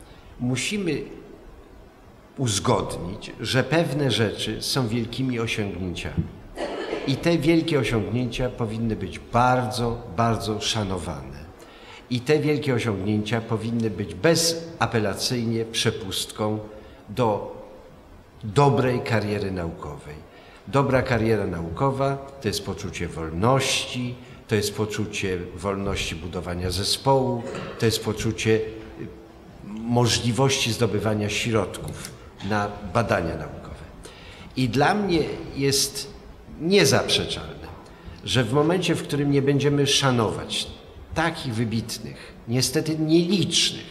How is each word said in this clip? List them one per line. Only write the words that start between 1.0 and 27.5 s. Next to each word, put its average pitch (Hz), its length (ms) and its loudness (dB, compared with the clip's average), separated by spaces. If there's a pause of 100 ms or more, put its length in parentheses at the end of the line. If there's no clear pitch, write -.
uzgodnić, 98 1000 0
że 120 240 2
pewne 147 480 2
rzeczy 110 500 0
są 127 260 0
wielkimi 120 520 -2
osiągnięciami. 92 840 -2 (840)
I 135 80 2
te 170 220 4
wielkie 160 420 4
osiągnięcia 113 680 0
powinny 113 460 -2
być 92 240 -6
bardzo, 120 840 2 (160)
bardzo 110 440 2
szanowane. 82 760 -2 (720)
I 123 100 0
te 151 200 4
wielkie 139 340 2
osiągnięcia 107 680 0
powinny 113 480 0
być 98 260 -6
bezapelacyjnie 117 1500 2
przepustką 107 920 -2 (500)
do 117 480 0 (880)
dobrej 127 560 4
kariery 104 520 0
naukowej. 82 640 -6 (520)
Dobra 123 340 4
kariera 113 440 2
naukowa 127 720 0 (240)
to 107 60 -2
jest - 180 -2
poczucie 87 420 -6
wolności, 123 1080 0 (320)
to 113 80 2
jest - 220 0
poczucie 101 600 -2 (180)
wolności 98 600 -2
budowania 87 560 -4
zespołu, 120 720 2 (360)